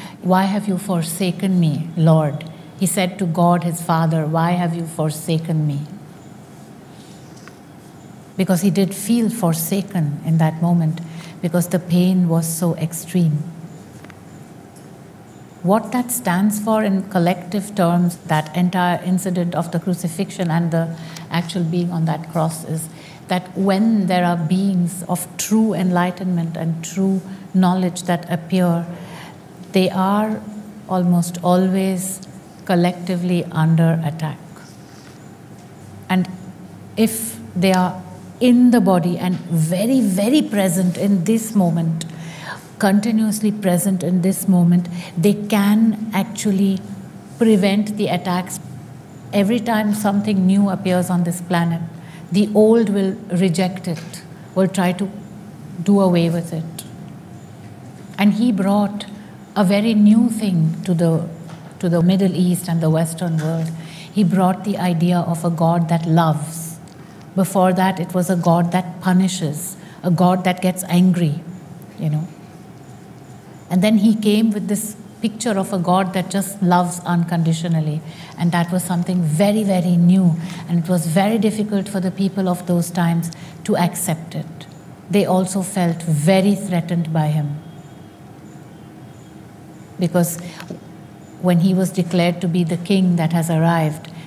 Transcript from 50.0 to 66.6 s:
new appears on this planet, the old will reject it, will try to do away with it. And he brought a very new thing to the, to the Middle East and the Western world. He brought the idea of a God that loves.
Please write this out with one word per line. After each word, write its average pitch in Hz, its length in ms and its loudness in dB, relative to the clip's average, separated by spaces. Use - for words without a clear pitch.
new 196 240 4
appears 180 400 0
on 180 140 2
this 170 160 -2
planet, 170 420 0
the 208 220 2
old 214 360 6
will 196 260 0
reject 185 580 0
it, - 360 -8
will 190 120 4
try 185 260 0
to 190 160 -4
do 196 200 4
away 175 280 4
with 165 220 -4
it. 165 320 -8
And 202 160 4
he 233 180 2
brought 202 540 0
a 202 80 4
very 208 300 4
new 214 360 6
thing 170 540 0
to 180 100 0
the, 165 360 2
to 185 80 -2
the 170 140 2
Middle 185 340 4
East 180 320 0
and 165 140 0
the 160 80 2
Western 160 480 0
world. 160 320 -2
He 208 140 2
brought 185 400 2
the 202 120 -2
idea 175 420 2
of 170 260 -2
a 175 40 0
God 165 380 2
that 165 180 0
loves. 160 760 0